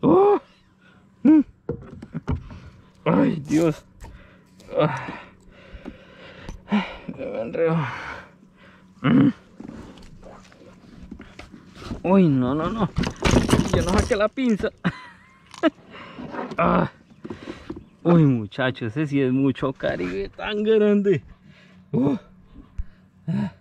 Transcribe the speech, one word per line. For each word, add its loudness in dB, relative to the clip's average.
Oh. 6
Ay, 0
Dios. 0
Me -8
enredo. 0
Uy, 6
no, 2
no, -2
no. -2
Yo 2
no 0
saqué 0
la 0
pinza. 0
Ah. 2
Uy, 6
muchacho, -2
ese -4
sí 0
es 2
mucho 0
caribe -6
tan -6
grande. 2
Oh. 0
Ah. -4